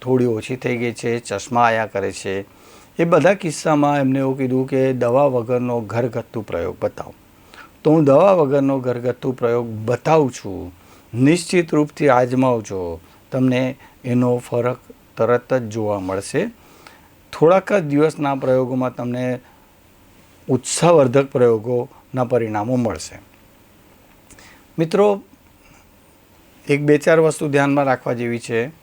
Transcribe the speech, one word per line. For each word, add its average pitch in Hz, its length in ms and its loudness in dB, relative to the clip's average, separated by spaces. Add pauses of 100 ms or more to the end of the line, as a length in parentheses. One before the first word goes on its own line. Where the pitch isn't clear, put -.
થોડી 127 220 2
ઓછી 120 320 -2
થઈ 127 200 -4
ગઈ 117 160 -4
છે, 117 260 -4
ચશ્મા 117 440 -2
આયા 113 240 2
કરે 98 260 -4
છે, 98 280 -6 (580)
એ 165 60 2
બધા 170 300 4
કિસ્સામાં 147 640 0
એમને 135 200 0
એવું 135 200 -2
કીધું 131 280 -2
કે 131 260 0
દવા 123 320 2
વગરનો 123 560 -2
ઘરગથ્થુ 117 640 -6
પ્રયોગ 87 400 -6
બતાવો. - 320 -6 (720)
તો 156 60 4
હું 160 140 6
દવા 151 280 6
વગરનો 139 460 2
ઘરગથ્થુ 123 540 -4
પ્રયોગ 120 340 -2
બતાવું 120 640 0
છું, 87 420 -12 (420)
નિશ્ચિત 165 600 2
રૂપથી 151 340 0
આજમાવજો, 123 920 0 (320)
તમને 127 440 0 (280)
એનો 123 340 0
ફરક 120 400 -4 (380)
તરત 120 380 0
જ 127 80 0
જોવા 104 380 -4
મળશે. 98 460 -4 (920)
થોડાક 185 340 4
જ 196 100 2
દિવસના 147 520 0
પ્રયોગોમાં 127 600 -2
તમને 123 440 -6 (1120)
ઉત્સાહવર્ધક 139 800 2
પ્રયોગોના 123 960 -2
પરિણામો 117 520 -2
મળશે. 107 420 -4 (1600)
મિત્રો, 202 440 2 (1500)
એક 147 120 2
બે 147 180 4
ચાર 165 220 4
વસ્તુ 156 280 0
ધ્યાનમાં 143 360 2
રાખવા 131 280 -2
જેવી 120 260 -4
છે. 117 320 -4 (120)